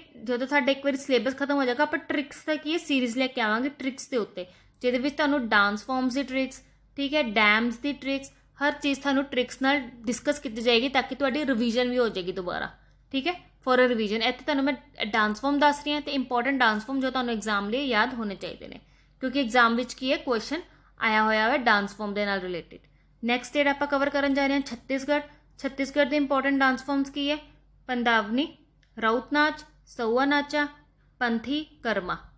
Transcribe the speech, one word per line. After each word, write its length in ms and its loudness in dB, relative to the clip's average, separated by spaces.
ਜਦੋਂ 240 -2
ਸਾਡਾ 240 2
ਇੱਕ 140 -2
ਵਾਰੀ 120 0
ਸਿਲੇਬਸ 400 0
ਖਤਮ 180 0
ਹੋ 80 2
ਜਾਏਗਾ, 200 2
ਆਪਾਂ 160 -2
ਟ੍ਰਿਕਸ 460 -6
ਦਾ 100 0
ਕੀ 180 -4
ਹੈ, 40 0
ਸੀਰੀਜ਼ 400 0
ਲੈ 100 0
ਕੇ 140 -4
ਆਵਾਂਗੇ 280 0
ਟ੍ਰਿਕਸ 400 -8
ਦੇ 80 -2
ਉੱਤੇ, 280 -4
ਜਿਹਦੇ 160 2
ਵਿੱਚ 180 -2
ਤੁਹਾਨੂੰ 340 0
ਡਾਂਸ 360 2
ਫਾਰਮਸ 280 -2
ਦੀ 100 0
ਟ੍ਰਿਕਸ, 380 -4
ਠੀਕ 160 -2
ਹੈ, 100 2
ਡੈਮਸ 540 2
ਦੀ 160 -4
ਟ੍ਰਿਕਸ, 380 -6
ਹਰ 140 0
ਚੀਜ਼ 280 -2
ਤੁਹਾਨੂੰ 240 0
ਟ੍ਰਿਕਸ 380 -4
ਨਾਲ 180 2
ਡਿਸਕਸ 340 -2
ਕੀਤੀ 220 -8
ਜਾਏਗੀ 280 4
ਤਾਂ 140 2
ਕਿ 120 -6
ਤੁਹਾਡੀ 300 0
ਰਿਵੀਜ਼ਨ 440 0
ਵੀ 80 0
ਹੋ 120 4
ਜਾਏਗੀ 220 -6
ਦੁਬਾਰਾ, 380 -6
ਠੀਕ 160 -2
ਹੈ, 60 -2
for 80 4
a 100 6
revision। 360 0
ਇੱਥੇ 220 -2
ਤੁਹਾਨੂੰ 200 0
ਮੈਂ 100 2
ਡਾਂਸ 360 0
ਫਾਰਮ 180 2
ਦੱਸ 240 4
ਰਹੀ 100 -2
ਹਾਂ 80 -2
ਤੇ 100 -8
ਇੰਪੋਰਟੈਂਟ 480 0
ਡਾਂਸ 260 2
ਫਾਰਮ 140 -4
ਜੋ 100 0
ਤੁਹਾਨੂੰ 240 -2
ਐਗਜ਼ਾਮ 360 -2
ਲਈ 180 -2
ਯਾਦ 260 0
ਹੋਣੇ 220 -6
ਚਾਹੀਦੇ 320 -12
ਨੇ, 120 -16
ਕਿਉਂਕਿ 180 -2
ਐਗਜ਼ਾਮ 360 4
ਵਿੱਚ 180 -4
ਕੀ 180 -2
ਹੈ, 60 2
ਕੁਐਸਚਨ 440 -4
ਆਇਆ 240 2
ਹੋਇਆ 260 2
ਹੈ 80 2
ਡਾਂਸ 380 2
ਫਾਰਮ 180 -6
ਦੇ 120 -2
ਨਾਲ 140 -2
ਰਿਲੇਟਿਡ। 400 -8
ਨੈਕਸਟ 300 -2
ਜਿਹੜਾ 180 4
ਆਪਾਂ 160 0
ਕਵਰ 220 2
ਕਰਨ 240 0
ਜਾ 140 2
ਰਹੇ 80 2
ਹਾਂ 60 0
ਛੱਤੀਸਗੜ੍ਹ। 680 -2
ਛੱਤੀਸਗੜ੍ਹ 500 0
ਦੇ 60 0
ਇੰਪੋਰਟੈਂਟ 440 2
ਡਾਂਸ 240 4
ਫਾਰਮਸ 260 0
ਕੀ 220 -4
ਹੈ? 60 -2
ਪੰਦਾਵਨੀ, 580 2
ਰਾਊਤ 360 0
ਨਾਚ, 300 2
ਸਊਆ 380 0
ਨਾਚਾ, 420 2
ਪੰਥੀ, 420 -2
ਕਰਮਾ, 340 -2